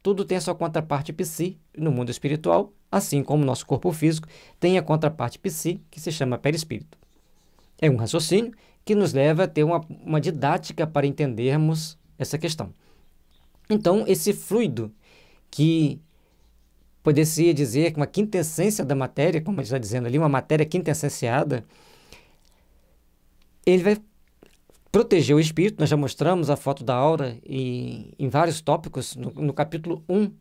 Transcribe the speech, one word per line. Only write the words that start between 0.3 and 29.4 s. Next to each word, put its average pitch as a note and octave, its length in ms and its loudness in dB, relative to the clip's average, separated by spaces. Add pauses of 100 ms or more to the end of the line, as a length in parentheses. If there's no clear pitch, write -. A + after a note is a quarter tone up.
a F3 40 -2
sua E3+ 140 -2
contraparte D#3+ 580 -4
psi F#3 440 -6 (200)
no D#3 140 0
mundo B2 180 -2
espiritual, D#3+ 640 0 (180)
assim E3 320 0
como D3 200 2
o - 20 2
nosso B2+ 200 -2
corpo E3 260 0
físico D#3 360 0 (320)
tem F3+ 180 4
a E3+ 40 2
contraparte D#3 580 -2
psi, E3 420 -6 (100)
que - 80 -18
se E3 120 -6
chama B2+ 260 -2
perispírito. - 600 -4 (840)
É D#3 100 4
um C3 60 4
raciocínio E3 580 0 (320)
que G#3 100 2
nos E3+ 180 2
leva D3+ 300 4
a F#3 40 2
ter D3+ 160 0
uma, D#3+ 180 2 (220)
uma D#3 160 0
didática D#3 680 -2
para C#3+ 200 0
entendermos C#3+ 920 0 (200)
essa - 200 -4
questão. D#3 360 -6 (960)
Então, G#3+ 380 2
esse F#3+ 260 2
fluido, C#3 580 -2 (580)
que D3+ 520 2 (1000)
poderia D#3 520 4
dizer C#3+ 380 0
que D#3 60 -8
uma C#3+ 100 -2
quintessência F#3 760 -2
da C3+ 100 -2
matéria, D3 460 0
como F#3+ 160 -4
ele C3 80 -6
está B2+ 120 -4
dizendo A#2+ 300 -4
ali, B2+ 100 0
uma D#3+ 120 4
matéria D3 360 2
quintessenciada, C#3+ 1000 -2 (2000)
ele F3+ 180 6
vai G#3 140 4 (920)
proteger F3 460 4
o D3+ 40 8
espírito. D#3+ 400 0
Nós D3+ 100 2
já D3+ 80 2
mostramos D3 520 0
a C#3+ 60 2
foto C3+ 280 -6
da B2 120 0
aura C3+ 500 0
e, B2 720 -8
em C#3 120 -2
vários D#3+ 320 0
tópicos, D3+ 540 -4
no, B2+ 160 -10
no C#3+ 220 -4